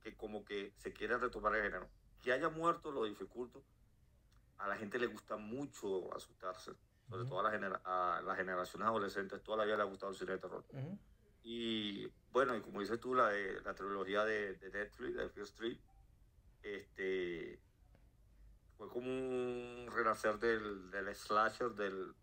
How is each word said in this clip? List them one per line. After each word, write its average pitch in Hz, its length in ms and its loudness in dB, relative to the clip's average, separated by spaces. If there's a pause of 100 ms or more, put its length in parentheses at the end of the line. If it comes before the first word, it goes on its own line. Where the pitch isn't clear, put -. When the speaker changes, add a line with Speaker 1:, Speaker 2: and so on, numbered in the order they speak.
Speaker 1:
que 107 140 -12
como 107 300 -8
que 101 320 -4
se 95 160 -6
quieren 110 280 0
retomar 107 360 2
el 107 80 4
género. 92 240 -2 (340)
Que 123 80 0
haya 143 180 4
muerto 160 440 2
lo 123 120 0
dificulto. 107 600 -6 (920)
A 101 100 -2
la 101 80 2
gente 110 240 -2
le 120 80 4
gusta 107 280 -6
mucho 107 800 -2
asustarse, - 560 -8 (380)
sobre 92 140 -4
Speaker 2:
Ujú. 127 80 -4
Speaker 1:
todo 92 100 0
a - 20 4
la 107 80 6
genera-, 98 340 0
a 90 380 4
las 95 140 0
generaciones 92 500 0
adolescentes, 101 560 2
toda 107 160 0
la 107 60 4
vida 107 120 4
le 104 60 4
ha 101 40 6
gustado 98 260 -4
el 92 40 -6
cine 92 160 -2
de 92 60 0
terror. 92 340 -8
Speaker 2:
Ujú. 147 260 -4 (440)
Speaker 1:
Y 110 640 -2 (240)
bueno, 127 240 4
y 107 60 0
como 98 180 -8
dices 104 220 -2
tú, 127 120 -2
la 123 180 6
de, 101 320 0
la 98 120 -4
trilogía 98 500 2
de, 104 300 0
de 95 160 -12
Netflix, 104 460 -4
de - 140 -2
Fear 101 160 -10
Street, 117 320 -6 (840)
este, 92 960 -2 (1200)
fue 107 100 -10
como 123 200 -2
un 123 840 -2
renacer 107 460 4
del, 104 540 2
del 98 220 -2
slasher, 107 560 4
del 95 520 -2